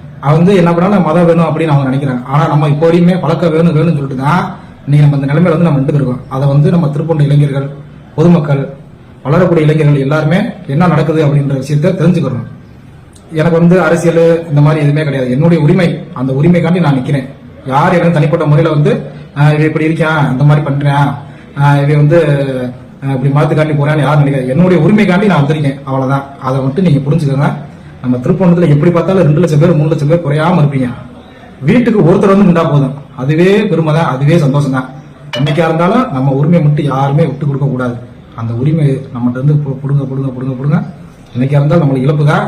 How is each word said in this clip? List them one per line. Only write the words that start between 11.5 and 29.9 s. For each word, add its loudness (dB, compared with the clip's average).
விஷயத்த -2
தெரிஞ்சுக்கணும். -2
எனக்கு 2
வந்து 4
அரசியல் 2
இந்த 2
மாதிரி 2
எதுவுமே 0
கிடையாது. -4
என்னுடைய 2
உரிமை, 0
அந்த -4
உரிமைக்காண்டி 2
நான் 2
நிக்கிறேன். -4
யார் 0
எனக்கு 2
தனிப்பட்ட 0
முறையில 2
வந்து, -2
ஆ, 2
இவன் 2
இப்படி -2
இருக்கான், 0
இந்த 0
மாதிரி 2
பண்றான், 0
ஆ, 2
இவன் 2
வந்து, 4
ஆ, -4
இப்படி -2
மாத்துக்காண்டி 0
போறான்னு 0
யாரும் 2
நினைக்காது. -2
என்னுடைய 2
உரிமைக்காண்டி 2
நான் 2
வந்திருக்கேன், -2
அவ்வளவுதான். -2
அதை -2
மட்டும் -2
நீங்க 0
புரிஞ்சுக்கோங்க. 0
நம்ம -2
திருப்பூர்ல 2
எப்படி 4
பார்த்தாலும் 0
ரெண்டு 2
லட்சம் 2
பேர், 2
மூணு 0
லட்சம் -2